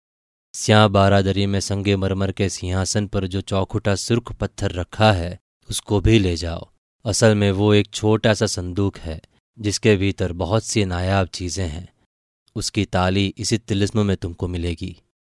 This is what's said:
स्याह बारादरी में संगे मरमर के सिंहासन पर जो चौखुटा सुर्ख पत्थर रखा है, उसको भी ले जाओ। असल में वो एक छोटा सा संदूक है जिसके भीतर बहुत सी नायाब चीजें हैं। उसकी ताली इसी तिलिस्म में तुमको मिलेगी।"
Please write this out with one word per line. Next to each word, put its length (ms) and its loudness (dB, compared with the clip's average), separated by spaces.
स्याह 320 4
बारादरी 580 4
में 140 0
संगे 360 0
मरमर 360 -2
के 180 -2
सिंहासन 580 -2
पर 200 -4
जो 140 -4
चौखुटा 540 -2
सुर्ख 360 -2
पत्थर 400 -4
रखा 400 0
है, 280 -2
उसको 320 -2
भी 180 6
ले 160 0
जाओ। 340 -8
असल 300 4
में 160 2
वो 220 4
एक 200 4
छोटा 400 2
सा 120 -2
संदूक 520 -2
है 240 -10
जिसके 360 2
भीतर 380 -2
बहुत 300 -2
सी 220 0
नायाब 420 0
चीजें 400 -6
हैं। 260 -12
उसकी 300 -2
ताली 520 0
इसी 200 -2
तिलिस्म 480 -2
में 120 0
तुमको 300 -6
मिलेगी।" 540 -6